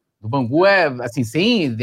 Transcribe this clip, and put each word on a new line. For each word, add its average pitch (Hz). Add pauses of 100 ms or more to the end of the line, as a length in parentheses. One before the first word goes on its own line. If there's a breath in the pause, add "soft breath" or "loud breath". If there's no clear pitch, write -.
(200)
Do 110
Bangu 135
é, 190 (120)
assim, 123
sem, 156